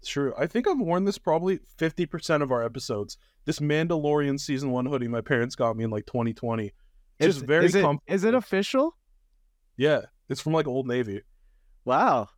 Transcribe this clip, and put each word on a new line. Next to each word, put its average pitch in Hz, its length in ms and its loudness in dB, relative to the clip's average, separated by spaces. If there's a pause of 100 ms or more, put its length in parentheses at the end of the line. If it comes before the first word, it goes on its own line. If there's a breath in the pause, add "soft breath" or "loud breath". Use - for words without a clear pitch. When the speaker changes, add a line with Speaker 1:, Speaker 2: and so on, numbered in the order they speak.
Speaker 1:
True. 139 320 -2
I 151 80 0
think 240 220 -2
I've 349 100 0
worn 180 260 0
this 196 140 -2
probably 170 400 0 (180)
fifty 165 300 -2
percent 156 360 -2
of 135 100 -2
our 120 120 0
episodes. 110 540 -6 (260)
This 156 140 -4
Mandalorian 147 800 0
season 139 300 -4
one 127 160 0
hoodie 131 220 -2
my 117 120 -2
parents 123 340 0
got 117 220 0
me 113 80 -4
in, 110 60 -2
like, 107 160 -6
twenty 117 260 -2
twenty. 113 400 -6 (460)
Speaker 2:
Is, 165 180 4
Speaker 1:
Just 131 100 -8
very 160 200 4
Speaker 2:
is 180 80 4
it, 196 80 6
Speaker 1:
comfortable. 151 320 0
Speaker 2:
is 190 100 0
it 226 100 4
official? 254 600 0 (800)
Speaker 1:
Yeah. 135 260 2 (280)
It's 127 100 -6
from, 156 140 -2
like, 156 120 2
Old 131 200 -4
Navy. 120 360 -2 (640)
Speaker 2:
Wow. 135 540 2